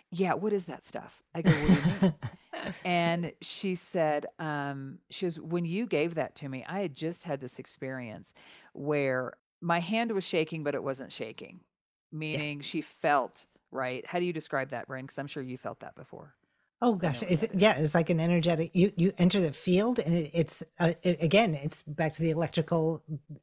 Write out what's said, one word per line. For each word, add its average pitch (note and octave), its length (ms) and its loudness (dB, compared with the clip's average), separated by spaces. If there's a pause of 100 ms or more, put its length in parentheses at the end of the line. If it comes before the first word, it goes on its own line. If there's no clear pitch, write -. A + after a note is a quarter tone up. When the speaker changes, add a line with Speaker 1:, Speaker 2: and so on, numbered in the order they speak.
(100)
Speaker 1:
"Yeah, F3+ 240 0
what G#3 180 0
is G3 140 0
that C3+ 180 -10
stuff?" - 380 -12 (120)
I E3 80 -4
go, E3 80 6
"What D3 180 4
do F#3 60 8
you D#3 280 2
mean?" F3+ 160 6
Speaker 2:
<laughs> - 60 -10 (600)
Speaker 1:
And E3+ 560 0
she - 340 -4
said, D#3 520 0 (120)
um, C#3+ 600 -6 (120)
she - 160 -4
goes, E3 140 -4
"When F3 240 -2
you F#3 200 -2
gave E3 300 0
that D3 220 -4
to C#3 120 -10
me, C3 200 -8
I F3+ 120 -6
had E3 140 -6
just D#3 300 -6
had C#3+ 160 -4
this B2+ 180 -12
experience B2 760 -10 (380)
where C#3 600 0 (280)
my E3+ 200 2
hand A3+ 320 0
was G3 100 0
shaking, D#3+ 400 0
but C#3+ 140 -2
it G2 80 -4
wasn't C3+ 260 -6
shaking," - 480 -12 (540)
Speaker 2:
Yeah. D#3 60 -10
Speaker 1:
meaning D3+ 420 -4
she - 200 -4
felt, - 680 0 (260)
right? B2+ 340 -4
How F3+ 140 -2
do F3+ 40 2
you F3+ 80 0
describe C#3+ 380 -4
that, A#2+ 160 -6
Bryn? C3 220 -10
'Cause - 100 -10
I'm C#3 80 -6
sure C#3+ 160 -8
you B2+ 160 -8
felt A2+ 220 -8
that - 160 -14
before. - 400 -18 (480)
Speaker 2:
Oh, A#3 120 6
Speaker 1:
I - 20 -6
Speaker 2:
gosh. E3 240 0
Speaker 1:
know F#3 60 -4
Speaker 2:
Is E3 140 4
Speaker 1:
what A3+ 80 0
Speaker 2:
it, - 20 -6
Speaker 1:
that G3 60 -4
is. F3 40 6
Speaker 2:
yeah, G3+ 220 8
it's D3+ 100 2
like E3+ 160 4
an E3 80 4
energetic, E3 560 2
you, F#3+ 220 6
you F3+ 200 4
enter F3+ 240 6
the D#3 120 2
field G#3+ 480 2
and E3+ 160 2
it, D3+ 180 -2
it's, E3 300 0 (160)
uh, E3+ 140 4 (100)
it, F3 180 2
again, F#3 320 6
it's C#3+ 280 -6
back D#3 320 -2
to D#3+ 80 -6
the E3 80 2
electrical, D#3+ 760 0 (380)